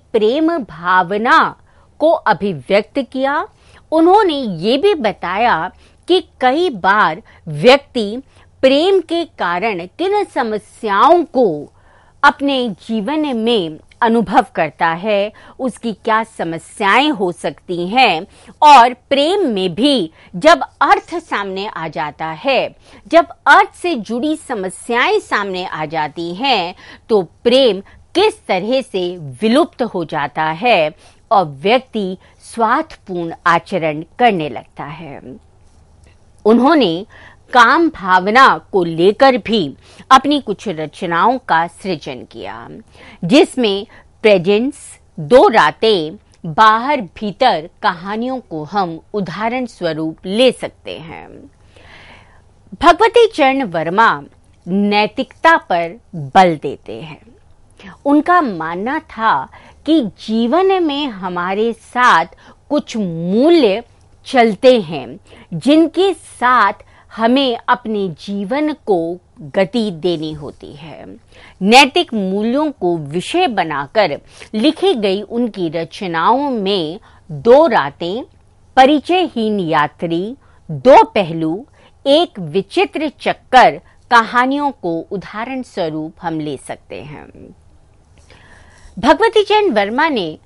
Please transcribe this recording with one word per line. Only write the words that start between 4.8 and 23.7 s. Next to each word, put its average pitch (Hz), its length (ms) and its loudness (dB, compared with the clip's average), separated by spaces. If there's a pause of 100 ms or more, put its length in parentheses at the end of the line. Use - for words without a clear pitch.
बताया 202 800 -2 (360)
कि 349 120 2 (200)
कई 302 300 0
बार 190 520 0 (260)
व्यक्ति 220 760 0 (420)
प्रेम 320 360 4
के 339 240 -4 (160)
कारण 180 460 -4 (120)
किन 392 260 -2
समस्याओं 233 1000 0
को 185 460 -2 (540)
अपने 277 440 0 (200)
जीवन 262 500 -4
में 208 420 -2 (220)
अनुभव 226 440 2 (100)
करता 165 320 -2
है, 202 440 -2 (280)
उसकी 233 340 -6
क्या 220 300 -2
समस्याएं 202 880 -2
हो 190 200 -4
सकती 175 560 -8
हैं, 202 380 0 (360)
और 254 320 8 (160)
प्रेम 311 380 0
में 185 280 -2
भी 233 360 0 (240)
जब 269 280 4 (180)
अर्थ 339 380 0
सामने 202 480 -8
आ 165 200 -10
जाता 156 400 -8
है, 180 480 -2 (320)
जब 339 260 2 (140)
अर्थ 381 280 6